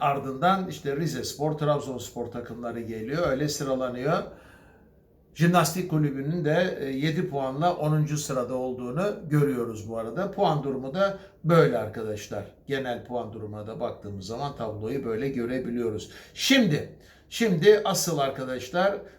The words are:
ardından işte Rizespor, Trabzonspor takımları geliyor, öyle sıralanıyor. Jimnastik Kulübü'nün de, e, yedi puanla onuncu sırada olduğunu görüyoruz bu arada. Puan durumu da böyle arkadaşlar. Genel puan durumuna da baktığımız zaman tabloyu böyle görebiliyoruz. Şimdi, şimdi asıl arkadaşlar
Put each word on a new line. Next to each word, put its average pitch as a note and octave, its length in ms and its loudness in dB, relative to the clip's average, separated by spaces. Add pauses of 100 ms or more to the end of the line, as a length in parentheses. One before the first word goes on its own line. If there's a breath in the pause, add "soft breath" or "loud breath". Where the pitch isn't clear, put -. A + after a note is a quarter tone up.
ardından D3 680 2
işte C#3+ 280 -4
Rizespor, D3 600 -2
Trabzonspor C3 680 -2
takımları A#2 540 -8
geliyor, A2+ 480 -2
öyle C#3+ 220 0
sıralanıyor. C3+ 760 -2 (1120 loud breath)
Jimnastik F3 540 4
Kulübü'nün D3 560 0
de, F3 340 2
e, C#3 60 -4
yedi D3+ 440 0
puanla C#3 460 0
onuncu D3+ 420 2
sırada B2+ 380 -2
olduğunu B2+ 600 -2 (140)
görüyoruz A#2+ 600 2
bu A2+ 80 -4
arada. A2+ 340 -4
Puan D#3+ 320 2
durumu C3 300 -4
da G3 240 2 (260 loud breath)
böyle D#3 340 6
arkadaşlar. G#2+ 640 -6 (240)
Genel C3 380 -4
puan A2+ 280 -6
durumuna G#2 340 -10
da A2+ 120 -10
baktığımız G2+ 460 -8
zaman C3+ 300 -6
tabloyu A2 500 -4
böyle B2+ 240 -2
görebiliyoruz. A#2+ 840 -2 (220 loud breath)
Şimdi, A3+ 560 4 (400 loud breath)
şimdi G#3 560 6
asıl F3 320 0
arkadaşlar C#3 800 0 (200 loud breath)